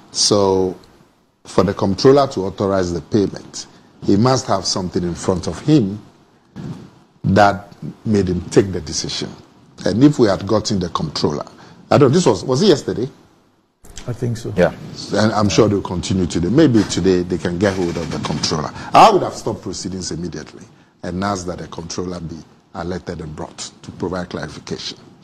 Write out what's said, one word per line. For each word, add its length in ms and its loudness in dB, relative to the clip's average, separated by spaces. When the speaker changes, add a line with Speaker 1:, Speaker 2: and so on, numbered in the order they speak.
Speaker 1:
So 640 2
for 200 2
the 100 0
comptroller 540 4
to 180 -6
authorize 460 -2
the 80 -4
payment, 680 -4
he 120 4
must 300 2
have 180 0
something 380 -4
in 120 -4
front 320 -2
of 140 -6
him 400 2
that 480 4
made 240 2
him 120 -2
take 220 4
the 80 -6
decision. 500 -8
And 180 2
if 160 6
we 100 6
had 180 0
gotten 320 0
the 120 -2
comptroller, 540 -4
I 80 6
don't, 140 6
this 140 4
was, 180 2
was 180 0
it 60 4
yesterday? 400 0
Speaker 2:
I 40 -6
think 240 -4
so. 200 -10
Speaker 3:
Yeah. 160 4
Speaker 1:
And 180 2
I'm 160 2
sure 200 4
they'll 140 0
continue 440 -2
today. 220 -2
Maybe 360 4
today 380 2
they 160 -4
can 200 -4
get 180 2
hold 200 -2
of 140 -6
the 160 -6
comptroller. 440 -4
I 180 10
would 120 2
have 120 -4
stopped 280 -8
proceedings 500 -8
immediately 520 -10
and 220 -6
asked 220 -4
that 120 -6
the 100 -12
comptroller 520 -10
be 160 -12
alerted 460 -8
and 140 -12
brought 360 -14
to 100 -14
provide 380 -6
clarification. 680 -10